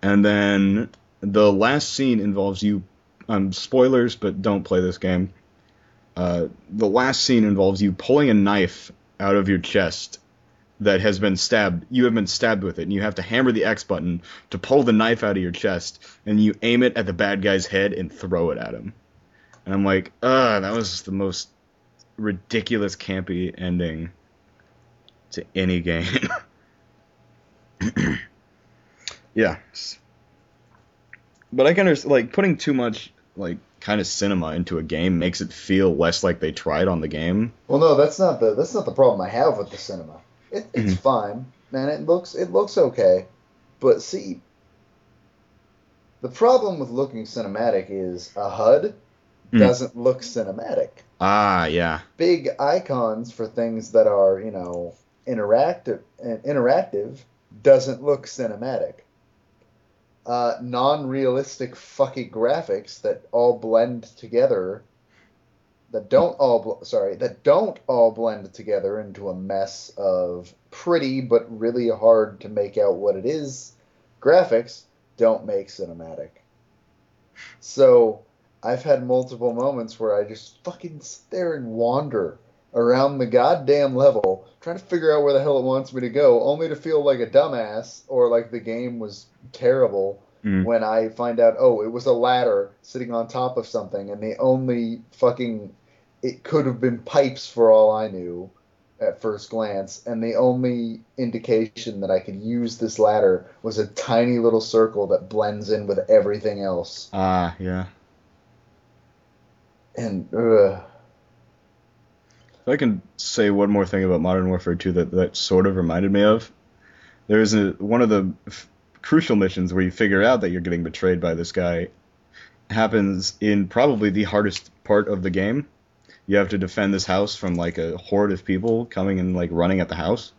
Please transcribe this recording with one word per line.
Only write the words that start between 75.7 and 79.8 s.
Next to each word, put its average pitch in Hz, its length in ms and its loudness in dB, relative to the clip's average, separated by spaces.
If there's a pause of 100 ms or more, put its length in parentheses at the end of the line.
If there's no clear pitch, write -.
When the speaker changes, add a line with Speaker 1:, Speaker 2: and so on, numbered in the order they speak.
Speaker 2:
So 123 640 6 (400)
I've 123 220 -4
had 131 240 2
multiple 123 460 0
moments 120 460 -4